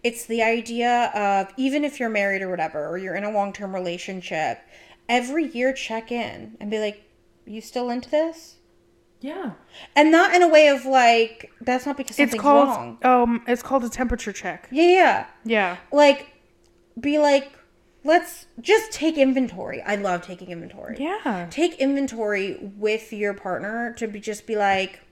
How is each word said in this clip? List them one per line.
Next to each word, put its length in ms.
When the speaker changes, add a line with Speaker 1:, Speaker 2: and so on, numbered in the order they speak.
Speaker 1:
It's 220
the 180
idea 680
of, 440
even 260
if 160
you're 100
married 320
or 80
whatever, 380
or 100
you're 180
in 80
a 80
long-term 440
relationship, 840
every 380
year 260
check 380
in 480
and 120
be 80
like, 240
"You 160
still 300
into 180
this?" 460
Speaker 2:
Yeah. 300
Speaker 1:
And 160
not 240
in 80
a 40
way 200
of, 180
like, 640
that's 280
not 100
because 220
Speaker 2:
It's 140
Speaker 1:
something's 100
Speaker 2:
called, 240
Speaker 1:
wrong. 360
Speaker 2:
um, 440
it's 160
called 200
a 60
temperature 440
check. 360
Speaker 1:
Yeah, 220
yeah. 340
Speaker 2:
Yeah. 320
Speaker 1:
Like, 420
be 180
like, 340
"Let's 420
just 300
take 260
inventory." 640
I 140
love 260
taking 300
inventory. 480
Speaker 2:
Yeah. 500
Speaker 1:
Take 300
inventory 800
with 340
your 220
partner 640
to 100
be, 120
just 260
be 100
like 440